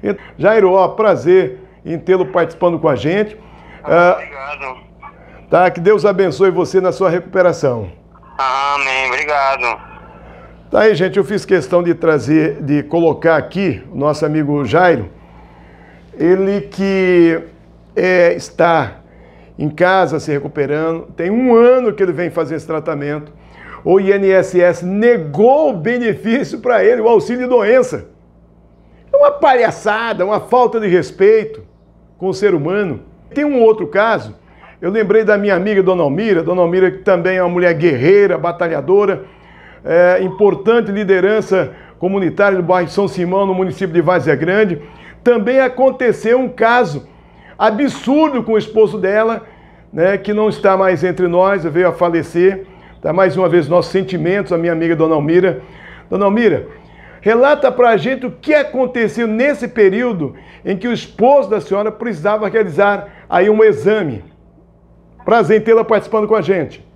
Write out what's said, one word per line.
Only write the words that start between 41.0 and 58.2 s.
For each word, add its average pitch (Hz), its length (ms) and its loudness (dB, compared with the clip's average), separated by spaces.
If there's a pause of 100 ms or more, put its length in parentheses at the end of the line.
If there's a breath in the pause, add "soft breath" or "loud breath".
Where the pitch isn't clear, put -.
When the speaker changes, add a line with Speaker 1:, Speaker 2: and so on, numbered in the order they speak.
Speaker 1:
comunitária 190 580 0
do 185 80 -2
bairro 175 240 0
São 196 180 -2
Simão, 185 380 -2
no 190 100 -2
município 185 380 -4
de 170 80 2
Várzea 156 340 0
Grande. 175 460 -2 (420 loud breath)
Também 240 380 2
aconteceu 254 800 0
um 262 100 -2
caso 226 600 0 (500 soft breath)
absurdo 262 840 0
com 220 100 -4
o 214 60 2
esposo 208 400 0
dela, 214 440 -2 (500 loud breath)
né, 185 260 0
que 202 140 -6
não 214 160 0
está 190 280 0
mais 185 280 0
entre 180 240 -2
nós, 180 360 0
veio 170 240 0
a 165 40 0
falecer. 175 720 -2 (340 loud breath)
Tá, 156 120 -4
mais 185 240 0
uma 185 120 0
vez, 160 200 2
nossos 175 240 0
sentimentos 185 600 -4
à 170 60 -2
minha 170 140 -2
amiga 165 240 -2
Dona 160 180 0
Almira. 165 480 0 (480 loud breath)
Dona 190 140 0
Almira, 202 420 0 (560 loud breath)
Relata 262 480 2
pra 233 260 2
gente 262 300 -4